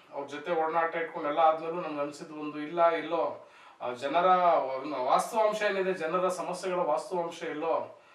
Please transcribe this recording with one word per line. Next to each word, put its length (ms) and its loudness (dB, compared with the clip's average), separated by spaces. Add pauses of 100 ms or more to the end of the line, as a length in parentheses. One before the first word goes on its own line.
(140)
ಅವ್ರ 140 -8
ಜೊತೆ 240 -8
ಒಡನಾಟ 440 0
ಇಟ್ಕೊಂಡು 340 -4
ಎಲ್ಲ 100 0
ಆದ್ಮೇಲೂ 420 2
ನಮ್ಗೆ 200 -4
ಅನ್ಸಿದ್ದು 320 -8
ಒಂದು, 260 -8
ಇಲ್ಲ 300 2
ಎಲ್ಲೋ, 600 -2 (320)
ಆ, 120 -4
ಜನರ 320 2 (800)
ವಾಸ್ತವಾಂಶ 580 2
ಏನಿದೆ, 320 0
ಜನರ 340 0
ಸಮಸ್ಯೆಗಳ 520 -4
ವಾಸ್ತವಾಂಶ 640 -2
ಎಲ್ಲೋ 580 -4 (140)